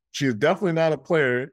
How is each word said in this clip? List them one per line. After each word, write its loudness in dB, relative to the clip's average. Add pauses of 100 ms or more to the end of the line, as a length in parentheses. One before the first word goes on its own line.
(120)
she -4
is 0
definitely 0
not 2
a -2
player, 0